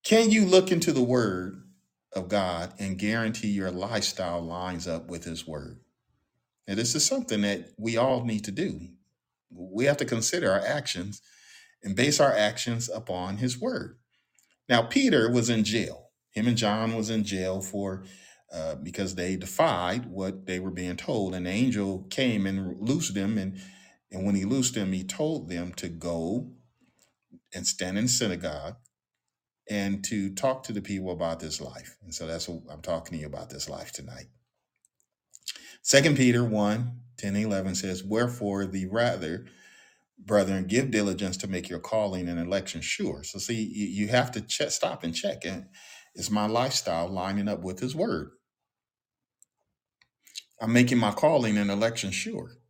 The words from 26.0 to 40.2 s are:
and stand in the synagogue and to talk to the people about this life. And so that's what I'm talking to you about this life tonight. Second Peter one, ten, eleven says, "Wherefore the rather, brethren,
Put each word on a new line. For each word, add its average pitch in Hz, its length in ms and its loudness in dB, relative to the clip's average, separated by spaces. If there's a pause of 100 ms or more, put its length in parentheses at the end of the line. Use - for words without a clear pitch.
and 90 100 -10
stand 92 340 -2
in 117 60 2
the 123 60 2
synagogue 82 680 -2 (960)
and 98 340 -2
to 98 300 -2
talk 131 300 0
to 117 80 -8
the 101 100 -4
people 95 300 -4
about 82 260 -2
this 80 220 -8
life. 64 420 -16
And 87 100 -16
so 82 140 -8
that's 82 220 -6
what 82 220 -10
I'm 76 120 -16
talking 82 300 -4
to 78 80 -6
you 76 60 -8
about - 220 -10
this - 200 -10
life - 240 -12
tonight. - 340 -14 (1600)
Second 139 340 6
Peter 123 280 6
one, 107 560 0 (160)
ten, 101 200 -2
eleven 95 400 0
says, 92 260 -4
"Wherefore 101 640 0
the 92 200 -4
rather, 92 600 0 (720)
brethren, 95 480 2